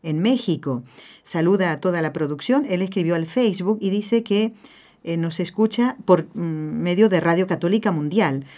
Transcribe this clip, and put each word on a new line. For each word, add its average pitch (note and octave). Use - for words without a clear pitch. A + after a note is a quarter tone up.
en D#3+
México. E3
Saluda F3
a D3
toda F3
la D#3
producción. D#3
Él F3+
escribió F#3
al E3
Facebook G#3+
y G3
dice G#3
que, A3
eh, E3+
nos E3
escucha A3
por, F3+
mm, D#3
medio F3+
de F3+
Radio E3+
Católica F#3+
Mundial. D3